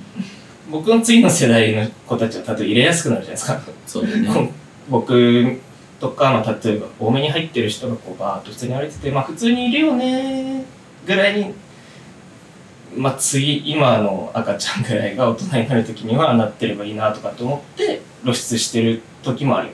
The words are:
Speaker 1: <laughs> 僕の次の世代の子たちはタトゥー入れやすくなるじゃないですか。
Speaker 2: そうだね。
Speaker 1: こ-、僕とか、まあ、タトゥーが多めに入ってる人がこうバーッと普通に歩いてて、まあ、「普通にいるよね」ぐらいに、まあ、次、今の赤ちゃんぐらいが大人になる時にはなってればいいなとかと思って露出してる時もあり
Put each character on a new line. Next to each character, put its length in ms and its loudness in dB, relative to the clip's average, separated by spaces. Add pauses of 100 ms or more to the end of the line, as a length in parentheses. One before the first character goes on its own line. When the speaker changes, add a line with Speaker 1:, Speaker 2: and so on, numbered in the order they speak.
(240)
Speaker 1:
<laughs> 460 -18
僕 180 -2
の 140 6
次 180 8
の 80 8
世 200 4
代 260 6
の 120 0 (200)
子 100 -2
た 120 0
ち 80 -6
は 80 -10
タ 100 -4
ト 80 -4
ゥ 20 -2
ー 20 -2
入 100 0
れ 80 6
や 100 4
す 80 -2
く 80 -2
な 60 2
る 60 -6
じ 100 -12
ゃ 20 -10
な 0 -
い 0 -
で 40 -8
す 80 -6
か。 140 -4 (260)
Speaker 2:
そ 140 -8
う 100 -2
だ 60 -2
ね。 160 2
Speaker 1:
こ-、 160 0 (400)
僕 720 4 (400)
と 100 -4
か、 220 2
ま 80 2
あ、 20 -4
タ 120 -2
ト 140 -4
ゥ 80 2
ー 40 -4
が 60 -10 (120)
多 120 0
め 100 2
に 80 0
入 180 -2
っ 40 -12
て 100 -2
る 80 0
人 200 -6
が 80 -4
こ 200 -14
う 40 -20
バ 160 -4
ー 20 -10
ッ 60 -12
と 80 -16
普 40 -16
通 120 -8
に 60 -4
歩 120 -4
い 20 -10
て 100 -14
て、 120 -4
ま 100 0
あ、 60 -4
「普 80 -10
通 180 2
に 160 0
い 40 0
る 80 2
よ 160 2
ね」 680 -2 (420)
ぐ 80 0
ら 140 4
い 120 0
に、 120 -4 (1400)
ま 140 0
あ、 40 -6
次、 520 0
今 320 4
の 340 -2
赤 220 -2
ち 160 -6
ゃ 100 -4
ん 40 0
ぐ 100 -2
ら 120 0
い 100 -6
が 140 2
大 40 0
人 240 -4
に 100 0
な 60 0
る 100 2
時 180 -10
に 140 0
は 180 4
な 120 4
っ 60 -8
て 160 -4
れ 80 -4
ば 80 -8
い 80 -8
い 20 -8
な 180 0
と 80 -10
か 100 -6
と 140 -10
思 200 -4 (100)
っ 20 -16
て 240 -2 (220)
露 100 2
出 240 -2
し 140 -2
て 100 0
る 220 0 (220)
時 200 -4
も 140 2
あ 40 -2
り 120 -8